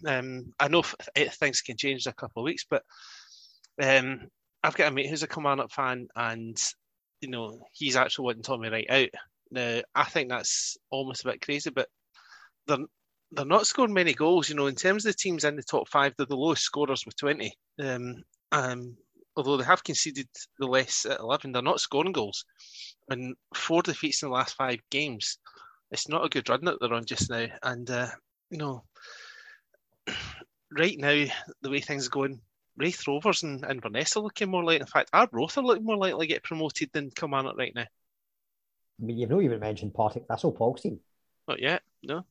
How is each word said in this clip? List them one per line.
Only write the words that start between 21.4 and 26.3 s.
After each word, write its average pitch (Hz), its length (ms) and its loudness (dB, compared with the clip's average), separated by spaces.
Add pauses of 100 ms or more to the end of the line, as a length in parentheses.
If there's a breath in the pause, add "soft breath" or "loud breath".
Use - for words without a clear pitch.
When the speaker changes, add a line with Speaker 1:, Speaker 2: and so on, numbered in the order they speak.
Speaker 1:
they're 123 100 0
not 151 200 0
scoring 170 320 0
goals. 107 320 -4 (640 loud breath)
And 127 260 -6 (180)
four 170 280 2
defeats 156 420 -2
in 143 60 -4
the 127 60 -2
last 127 200 0
five 127 240 -2 (100)
games, 135 500 -4 (520 loud breath)
it's - 160 -6
not 156 160 0
a 156 60 0
good 135 180 -2